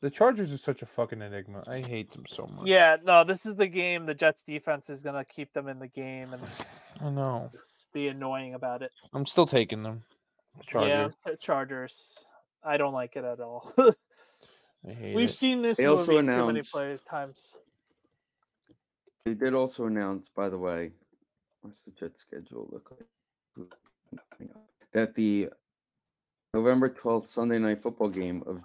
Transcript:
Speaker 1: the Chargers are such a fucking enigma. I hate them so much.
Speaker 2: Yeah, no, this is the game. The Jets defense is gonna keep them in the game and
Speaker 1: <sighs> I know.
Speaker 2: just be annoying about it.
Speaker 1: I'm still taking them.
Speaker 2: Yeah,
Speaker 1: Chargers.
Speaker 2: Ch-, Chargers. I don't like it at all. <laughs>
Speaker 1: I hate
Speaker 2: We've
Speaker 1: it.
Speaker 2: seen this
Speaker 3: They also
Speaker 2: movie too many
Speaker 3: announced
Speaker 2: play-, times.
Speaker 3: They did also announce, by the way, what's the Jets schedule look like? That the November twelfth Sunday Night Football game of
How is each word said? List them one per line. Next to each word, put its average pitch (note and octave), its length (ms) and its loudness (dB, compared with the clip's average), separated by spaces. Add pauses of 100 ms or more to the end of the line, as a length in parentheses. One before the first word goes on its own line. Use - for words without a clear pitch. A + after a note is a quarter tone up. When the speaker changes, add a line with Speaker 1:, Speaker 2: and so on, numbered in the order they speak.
Speaker 1:
the C#3 100 -2
Chargers G#3 420 4
are C#3 60 -6
such - 240 -6
a A#2 40 -12
fucking A2+ 360 -6
enigma. G2+ 460 -12
I B2+ 120 -8
hate A#2+ 300 -8
them - 180 -20
so - 200 -12
much. - 180 -12
Speaker 2:
Yeah, F3 380 8
no, F3 180 10
this F#3 240 -2
is G#3+ 80 -6
the F#3+ 140 4
game. F3 380 -2
The D3+ 80 -2
Jets D#3 280 2
defense D3+ 480 -6
is C#3 100 -12
gonna C#3 240 -6
keep - 280 -14
them C#3 160 -6
in C3 100 -10
the C3 80 -14
game C3 460 -12
and B2 100 -14 (300)
Speaker 1:
<sighs> - 280 -20
I D3+ 100 -4
know. B2+ 460 -4
Speaker 2:
just - 360 -20
be C#3+ 160 -4
annoying C3+ 460 -6
about B2+ 280 -6
it. C3 80 -8 (220)
Speaker 1:
I'm C#3 120 -4
still E3 220 4
taking A2 380 0
them. A2+ 180 -10 (540)
Speaker 2:
Yeah, - 60 -20 (100)
Speaker 1:
Chargers. C#3+ 420 0
Speaker 2:
Ch-, - 260 -10
Chargers. C3+ 840 -6 (400)
I D3 120 0
don't C#3+ 160 0
like B2+ 220 -6
it C3+ 100 -8
at B2 140 -8
all. A#2+ 360 -12
<laughs> - 40 4
Speaker 1:
I - 1160 0
hate G#2+ 220 -8
Speaker 2:
We've A#3+ 140 2
Speaker 1:
it. - 40 -2
Speaker 2:
seen B3+ 300 0
this A#3 140 0
Speaker 3:
They C3+ 100 4
also E3+ 260 4
Speaker 2:
movie D3+ 140 6
too B2+ 60 2
many B2 160 2 (100)
Speaker 3:
announced - 140 -8
Speaker 2:
play-, C#3 260 -4 (100)
times. C#3 480 -12 (1700)
Speaker 3:
They A2+ 80 0
did C3 200 0
also C3 320 -2
announce, G2 480 -4
by G2 140 -2
the F#2 100 -6
way, E2+ 320 -4 (720)
what's G#2 220 -20
the G2+ 80 -20
Jets E2 280 -16
schedule - 520 -16
look - 180 -18
like? - 1600 -20 (420)
That A2 220 0
the G2+ 340 0 (1040)
November B2+ 360 4
twelfth A2+ 440 -2
Sunday A#2 260 0
Night G#2+ 240 0
Football A2 280 -2
game F2+ 360 -6
of F#2 180 -8